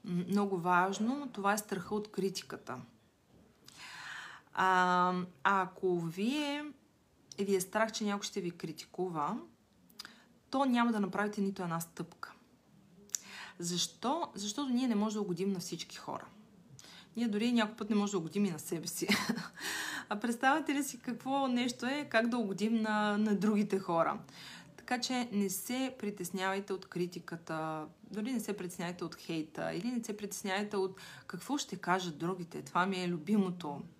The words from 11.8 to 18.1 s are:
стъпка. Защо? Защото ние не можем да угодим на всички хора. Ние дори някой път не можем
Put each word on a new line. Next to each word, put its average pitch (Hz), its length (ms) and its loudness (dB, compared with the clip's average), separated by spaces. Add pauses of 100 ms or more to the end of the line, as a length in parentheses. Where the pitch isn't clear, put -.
стъпка. - 520 -10 (1300)
Защо? 180 760 0
Защото 208 340 -2
ние 247 200 4
не 226 60 4
можем 214 240 2
да 208 40 0
угодим 180 300 0
на 175 80 0
всички - 360 -8
хора. - 280 -8 (920)
Ние 233 120 0
дори 214 240 2
някой 220 240 4
път 214 140 -6
не 214 60 4
можем 202 160 4